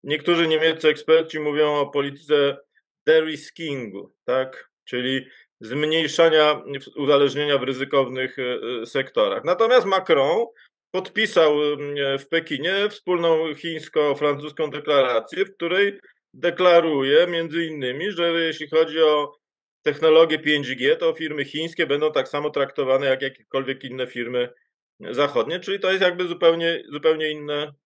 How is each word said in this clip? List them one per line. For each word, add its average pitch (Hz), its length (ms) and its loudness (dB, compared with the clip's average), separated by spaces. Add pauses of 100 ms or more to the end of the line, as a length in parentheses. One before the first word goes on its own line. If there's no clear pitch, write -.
Niektórzy 160 440 -2
niemieccy 160 400 2
eksperci 160 520 2
mówią 147 340 0
o 143 120 0
polityce 143 720 0 (500)
de-riskingu, 143 1080 -2 (100)
tak? 131 460 -4 (140)
Czyli 131 420 -6 (340)
zmniejszania 151 960 2
w-, 135 420 -12
uzależnienia 143 640 2
w 123 40 0
ryzykownych, 131 760 -4
e, 135 40 -6 (400)
e, 113 40 -10
sektorach. 117 580 -2
Natomiast 208 420 2
Macron 185 600 2 (440)
podpisał, 185 600 2 (100)
em, 143 560 -4
w - 100 -14
Pekinie 165 640 -2
wspólną 165 640 -2
chińsko-francuską 147 1160 -4
deklarację, 143 760 0
w 190 100 -10
której 196 440 -2 (360)
deklaruje 165 920 4
między 165 380 -4
innymi, 156 480 -6
że 170 280 -2
jeśli 160 280 -4
chodzi 160 340 2
o 147 300 2 (500)
technologię 156 560 4
pięć 143 360 -2
G, 135 220 2
to 165 180 0
firmy 151 300 -6
chińskie 160 420 -4
będą 147 260 0
tak 143 160 -2
samo 151 220 -4
traktowane 139 560 0
jak 131 160 0
jakiekolwiek 135 640 -6
inne 131 220 -8
firmy 123 420 -4 (520)
zachodnie, 131 600 -2
czyli 196 200 -8
to 185 100 0
jest 190 120 0
jakby 180 220 0
zupełnie, 170 580 0 (100)
zupełnie 156 380 0
inne 147 420 -8 (140)